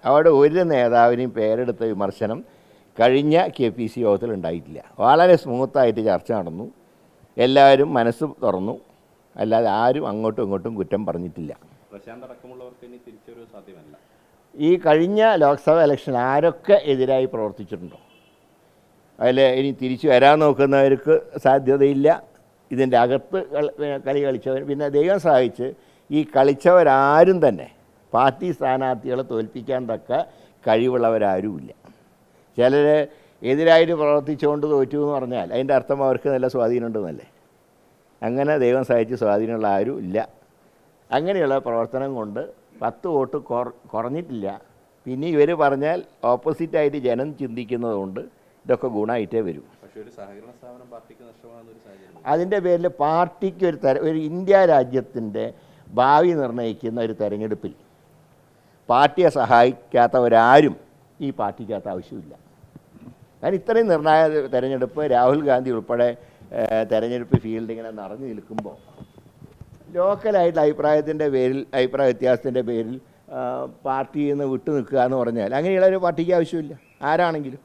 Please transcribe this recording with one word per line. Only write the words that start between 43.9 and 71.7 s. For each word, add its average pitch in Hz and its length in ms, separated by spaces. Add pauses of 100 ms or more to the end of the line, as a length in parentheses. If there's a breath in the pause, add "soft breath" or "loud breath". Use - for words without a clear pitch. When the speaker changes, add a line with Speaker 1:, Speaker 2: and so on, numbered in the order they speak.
Speaker 1:
കുറഞ്ഞിട്ടില്ല. 120 560 (580)
പിന്നെ 131 300
ഇവർ 147 140 (140)
പറഞ്ഞാൽ 143 360 (320)
ഓപ്പോസിറ്റായിട്ട് 151 680 (100)
ജനം 123 180 (140)
ചിന്തിക്കുന്നതുകൊണ്ട് 113 800 (440 soft breath)
ഇതൊക്കെ 127 220 (100)
ഗുണമായിട്ടേ 113 500
വരൂ. 73 160 (200)
Speaker 2:
പക്ഷേ 101 220
ഒരു - 120
സഹകരണ 101 420
സ്ഥാപനം 123 340
പാർട്ടിക്ക് 113 360
നഷ്ടമാകുന്ന 117 440
ഒരു 113 120
സാഹചര്യം. 95 360 (120)
Speaker 1:
അതിൻ്റെ 185 320
പേരിൽ 175 220 (180)
പാർട്ടിക്ക് 175 680
ഒരു 151 140
തെര-, 139 240
ഒരു 160 100 (100)
ഇന്ത്യ 190 440
രാജ്യത്തിൻ്റെ 120 720 (540 soft breath)
ഭാവി 147 400
നിർണ്ണയിക്കുന്ന 117 680
ഒരു 110 120
തെരഞ്ഞെടുപ്പിൽ 104 540 (1160 soft breath)
പാർട്ടിയെ 147 460
സഹായിക്കാത്തവരാരും 120 1400 (500)
ഈ - 20 (120)
പാർട്ടിക്കകത്ത് 104 540
ആവശ്യമില്ല. 90 400 (1080)
കാരണം 190 200
ഇത്രയും 226 320
നിർണായക 156 500 (140)
തെരഞ്ഞെടുപ്പ് 127 460 (120)
രാഹുൽ 127 340
ഗാന്ധി 127 280
ഉൾപ്പെടെ, 120 340 (500 soft breath)
ഏഹ്, 110 320
തെരഞ്ഞെടുപ്പ് 117 520
ഫീൽഡ് 113 320
ഇങ്ങനെ 113 160 (100)
നിറഞ്ഞു 107 300
നിൽക്കുമ്പോൾ 107 440 (1200)
ലോക്കലായിട്ടുള്ള 185 720
അഭിപ്രായത്തിൻ്റെ 151 680
പേരിൽ, 131 240 (180)